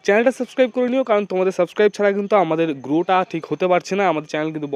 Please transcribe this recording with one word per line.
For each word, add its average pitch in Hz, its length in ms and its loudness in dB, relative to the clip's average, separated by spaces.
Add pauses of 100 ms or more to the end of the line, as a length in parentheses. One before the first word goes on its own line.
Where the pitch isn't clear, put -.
চ্যানেলটা 226 280 2
সাবস্ক্রাইব 254 400 -2
করে 247 180 -2
নিও, 262 160 0
কারণ 208 220 0
তোমাদের 185 260 0
সাবস্ক্রাইব 196 400 2
ছাড়া 202 200 0
কিন্তু 202 240 0
আমাদের 160 380 0
গ্রোটা 165 560 0
ঠিক 160 160 -6
হতে 156 200 -2
পারছে 180 300 0
না, 196 120 0
আমাদের 151 200 -2
চ্যানেল 156 240 -4
কিন্তু 151 240 -8